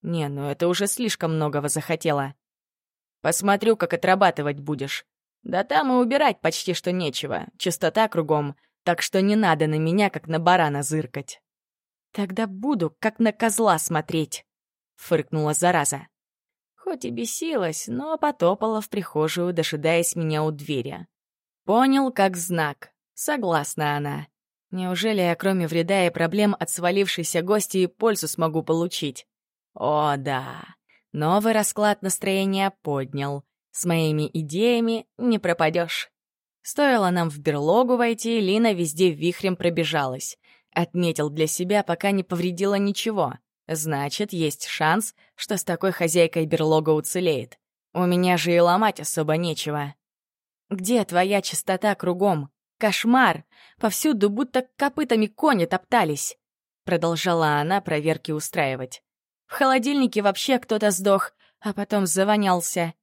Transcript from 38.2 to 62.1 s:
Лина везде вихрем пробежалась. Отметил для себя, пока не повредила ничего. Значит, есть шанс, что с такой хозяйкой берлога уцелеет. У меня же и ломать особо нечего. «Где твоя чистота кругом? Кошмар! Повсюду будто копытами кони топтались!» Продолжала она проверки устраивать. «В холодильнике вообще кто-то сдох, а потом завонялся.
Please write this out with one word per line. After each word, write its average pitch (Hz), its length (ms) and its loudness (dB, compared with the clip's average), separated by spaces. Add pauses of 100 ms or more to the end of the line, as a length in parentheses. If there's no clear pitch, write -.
Лина 214 320 2
везде 170 400 2
вихрем 175 460 -2
пробежалась. 151 800 -2 (340)
Отметил 170 580 0
для 156 180 0
себя, 196 360 0
пока 185 280 -2
не 190 120 0
повредила 180 520 -2
ничего. 196 580 -2 (340)
Значит, 156 640 -4
есть 160 360 -4
шанс, 165 480 0 (200)
что - 220 -6
с - 80 -6
такой 180 260 0
хозяйкой 170 540 2
берлога 156 460 2
уцелеет. 151 680 -2 (340)
У 180 120 0
меня 180 320 4
же 170 160 0
и 170 80 6
ломать 190 400 4
особо 156 340 -2
нечего. 147 580 -4 (760)
«Где 202 360 0
твоя 190 360 2
чистота 190 540 -2
кругом? 180 540 0 (280)
Кошмар! 220 680 2 (340)
Повсюду 214 500 2
будто 254 460 -2
копытами 247 520 0
кони 220 380 2
топтались!» 180 720 0 (460)
Продолжала 165 760 0
она 180 200 0
проверки 156 520 -2
устраивать. 135 720 -4 (440)
«В - 80 -16
холодильнике 262 680 2
вообще 202 380 2
кто-то 214 320 0
сдох, 196 400 2 (300)
а 202 120 -4
потом 202 320 0
завонялся. 185 960 2